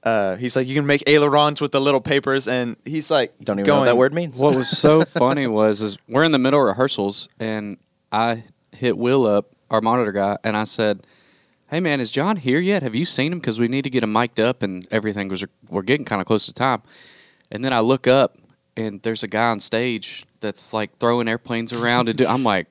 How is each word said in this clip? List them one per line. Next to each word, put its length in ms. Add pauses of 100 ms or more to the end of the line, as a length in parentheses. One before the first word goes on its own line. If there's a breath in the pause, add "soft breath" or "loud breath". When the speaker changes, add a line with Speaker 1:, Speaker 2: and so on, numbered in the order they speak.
Speaker 1:
uh, 320
he's 220
like, 100
"You 80
can 100
make 220
ailerons 540
with 100
the 80
little 220
papers," 460
and 360
he's, 260
like, 320
Speaker 2:
Don't 180
even 80
know 80
what 40
Speaker 1:
going 60
Speaker 2:
that 120
word 160
means. 240
Speaker 3:
What 160
was 160
so 320
Speaker 2:
<laughs> 40
Speaker 3:
funny 420
was, 340
is 160 (120)
we're 160
in 80
the 60
middle 200
of 60
rehearsals, 640 (100)
and 380 (340)
I 320 (320)
hit 220
Will 280
up, 200 (260)
our 80
monitor 320
guy, 320
and 140
I 80
said, 380 (680 soft breath)
"Hey, 100
man, 220
is 100
John 240
here 240
yet? 240
Have 120
you 100
seen 260
him? 80
'Cause 200
we 100
need 160
to 40
get 140
him 80
mic'd 300
up," 200
and 300
everything 380
was, 160 (240)
we're 140
getting 220
kinda 200
close 220
to 60
time. 280 (680 soft breath)
And 140
then 80
I 80
look 260
up, 320 (380)
and 280
there's 200
a 40
guy 240
on 100
stage 640 (180)
that's, 320
like, 260
throwing 300
airplanes 420
around, 380
and 80
do, 100
I'm 160
like 280